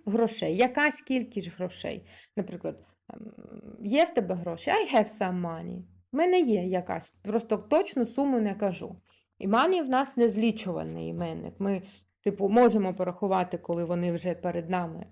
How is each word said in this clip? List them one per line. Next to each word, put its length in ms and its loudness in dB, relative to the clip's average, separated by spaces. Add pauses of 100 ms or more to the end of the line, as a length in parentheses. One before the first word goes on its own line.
грошей, 500 0
якась 440 2
кількість 560 -4
грошей. 500 -8 (300)
Наприклад, 480 -8 (220)
там, 140 -18 (600)
є 240 2
в 100 -2
тебе 200 0
гроші? 360 -4
I 240 2
have 140 4
some 320 -2
money. 420 -6 (300)
В 40 -4
мене 240 6
є 240 4
якась, 460 -2
просто 480 -2
точну 480 0
суму 340 0
не 140 0
кажу. 420 -4 (420)
І 100 -4
«money» 340 4
в 60 -4
нас 280 0
незлічуваний 920 0
іменник. 500 -6
Ми, 240 -2 (380)
типу, 280 0
можемо 460 6
порахувати, 640 0
коли 260 -2
вони 280 0
вже 220 -2
перед 360 -4
нами 420 -4